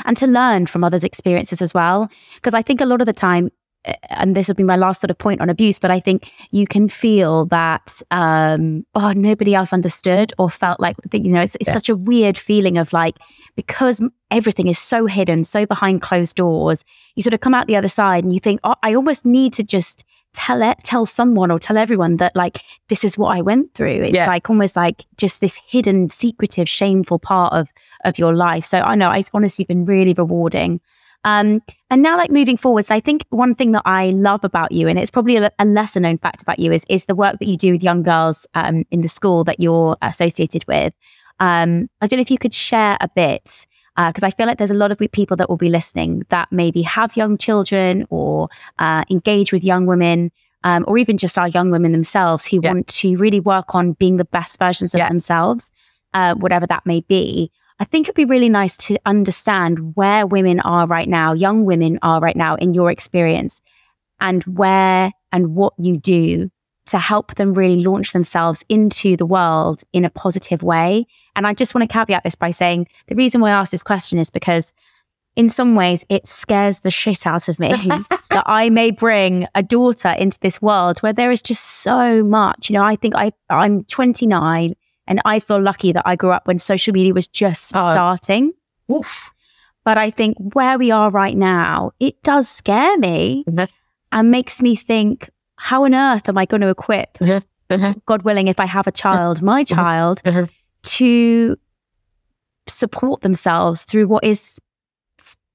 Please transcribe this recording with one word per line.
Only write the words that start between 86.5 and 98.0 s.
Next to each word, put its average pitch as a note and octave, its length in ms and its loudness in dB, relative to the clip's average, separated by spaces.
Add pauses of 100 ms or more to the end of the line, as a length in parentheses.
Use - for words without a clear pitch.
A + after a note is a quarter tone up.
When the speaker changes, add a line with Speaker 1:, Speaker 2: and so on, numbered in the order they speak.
Speaker 1:
social G3 340 -2
media F#3+ 220 2
was F#3 140 -2
just - 480 -4
Speaker 2:
Oh. F3 160 2
Speaker 1:
starting. F#3+ 600 0 (380)
Speaker 2:
Oof. - 400 -6 (540)
Speaker 1:
But A3 140 2
I G#3+ 120 0
think G#3+ 260 -2 (180)
where C4 240 2
we B3 120 2
are G#3+ 200 4
right G3 260 0
now, F3+ 640 0
it - 220 -4
does C#4+ 260 2
scare C#4 500 0
me G3 500 0
Speaker 2:
Mm-hmm. E3+ 160 -2 (480)
Speaker 1:
and A3 180 4
makes B3+ 300 0
me A#3+ 160 2
think, G#3+ 540 -2 (260)
"How C4 280 0
on C4 100 4
earth C4 340 0
am G3 80 0
I F#3+ 80 0
gonna G3+ 240 0
equip, - 520 -4
Speaker 2:
Mm-hmm. F#3+ 540 -2
Mm-hmm. G3 300 -2